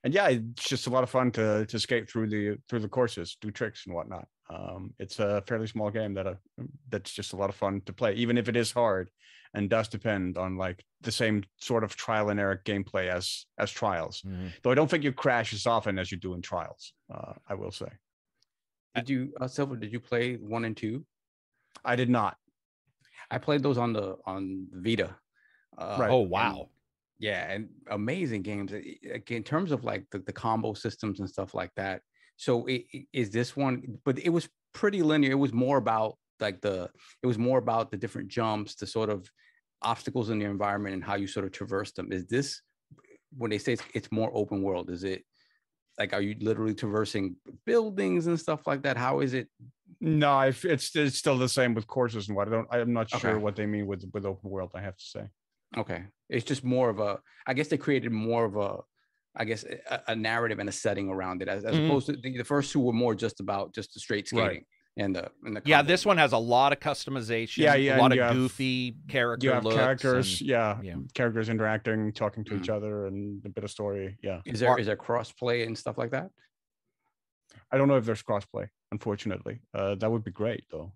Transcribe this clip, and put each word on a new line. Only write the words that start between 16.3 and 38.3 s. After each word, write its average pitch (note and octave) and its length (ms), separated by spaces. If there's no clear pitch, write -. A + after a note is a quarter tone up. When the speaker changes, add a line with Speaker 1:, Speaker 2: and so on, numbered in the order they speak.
Speaker 1:
in F2 80
Trials, - 520
uh, - 220
I G2+ 60
will F#2+ 180
say. - 160
Speaker 3:
Did A#2 160
you, C3+ 300
uh, B2+ 80
Silver, C#3 280
did A2 160
you A#2 80
play B2 340
one A2+ 300
and A2 120
two? A#2 280
Speaker 1:
I B2 120
did B2 120
not. A2+ 280
Speaker 3:
I B2+ 80
played D3 240
those C3+ 160
on A#2+ 140
the, G2 320
on F#2+ 480
Vita. G2 420
Uh, G2 220
Speaker 1:
Right. A2+ 100
Speaker 2:
Oh, B2 120
Speaker 3:
and F#2 80
Speaker 2:
wow. F#2 380
Speaker 3:
yeah, F2+ 300
and G#2 180
amazing A2+ 540
games, G2+ 300
uh, G#2 80
like, - 180
in A#2 140
terms E3 280
of, B2 120
like, G#2+ 260
the, G#2 80
the - 140
combo A2 420
systems G2+ 460
and F#2+ 80
stuff F#2+ 260
like F#2 220
that. F#2+ 260
So A#2+ 320
i-, B2+ 160
i-, - 180
is A#2 180
this A#2+ 260
one, C3 260
but C3+ 140
it E3+ 120
was E3+ 180
pretty G3+ 280
linear. D3+ 300
It - 20
was C#3 180
more B2+ 240
about, A2 420
like, G2+ 220
the, F#2 280
it B2+ 40
was A#2+ 120
more B2 200
about A2+ 320
the G#2 60
different G2 320
jumps, G#2+ 480